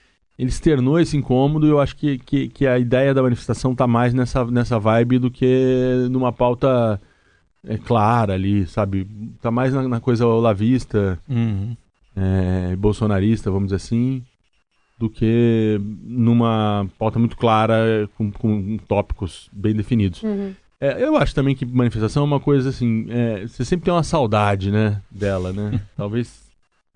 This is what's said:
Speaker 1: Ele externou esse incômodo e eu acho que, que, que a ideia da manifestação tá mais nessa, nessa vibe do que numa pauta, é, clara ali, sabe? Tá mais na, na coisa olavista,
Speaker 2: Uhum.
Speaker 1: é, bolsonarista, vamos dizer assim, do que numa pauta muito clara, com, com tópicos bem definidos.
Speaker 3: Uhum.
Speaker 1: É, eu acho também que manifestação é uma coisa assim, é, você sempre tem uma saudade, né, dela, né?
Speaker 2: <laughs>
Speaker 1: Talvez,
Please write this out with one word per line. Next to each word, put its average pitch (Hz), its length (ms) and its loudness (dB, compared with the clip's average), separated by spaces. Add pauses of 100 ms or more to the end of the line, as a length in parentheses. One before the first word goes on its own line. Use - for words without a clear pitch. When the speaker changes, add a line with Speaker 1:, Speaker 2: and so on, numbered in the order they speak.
(380)
Speaker 1:
Ele 127 120 -2
externou 143 500 2
esse 160 160 0
incômodo 143 520 2
e - 20 6
eu 147 100 4
acho 135 160 0
que, 143 220 -2
que, 131 320 -2
que 139 160 -2
a 127 140 2
ideia 127 340 2
da 135 80 2
manifestação 127 540 0
tá 127 100 0
mais 120 260 2
nessa, 127 340 0
nessa 120 340 0
vibe 120 400 2
do 123 100 0
que 127 800 2
numa 127 240 0
pauta, 123 680 0 (640)
é, 110 140 -4
clara 110 560 0
ali, 95 320 0
sabe? 98 420 -4 (320)
Tá 117 120 -4
mais 127 200 0
na, 135 160 -2
na 120 120 -2
coisa 120 260 0
olavista, 113 920 0 (100)
Speaker 2:
Uhum. 113 480 -2 (380)
Speaker 1:
é, 92 600 0
bolsonarista, 104 760 0
vamos 98 160 -2
dizer 95 80 -4
assim, 123 480 -4 (720)
do 113 140 -4
que 113 680 2 (240)
numa 113 840 2 (100)
pauta 110 220 -2
muito 113 180 0
clara, 110 800 2
com, 104 140 -2
com 107 460 -2 (100)
tópicos - 680 -4
bem 104 220 0
definidos. 104 480 0
Speaker 3:
Uhum. 101 320 -6 (240)
Speaker 1:
É, 139 240 -2
eu 311 140 2
acho 151 180 0
também 135 200 2
que 127 120 -6
manifestação 120 560 0
é - 20 0
uma 143 140 0
coisa 135 300 0
assim, 113 420 -2
é, 113 340 -2
você 123 180 -8
sempre 170 220 -4
tem 185 80 2
uma 170 80 2
saudade, 104 720 0
né, 104 400 0
dela, 95 420 -4
né? 104 260 -4 (100)
Speaker 2:
<laughs> - 60 -20
Speaker 1:
Talvez, 107 540 -8 (460)